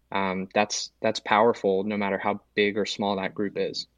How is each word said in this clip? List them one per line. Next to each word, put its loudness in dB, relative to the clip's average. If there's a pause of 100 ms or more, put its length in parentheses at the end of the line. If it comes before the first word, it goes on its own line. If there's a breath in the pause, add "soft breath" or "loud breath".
(120)
Um, -2
that's, 0 (100)
that's 0
powerful 2
no -2
matter -2
how -2 (140)
big 2
or 0
small -2
that -4
group -4
is. -4 (120)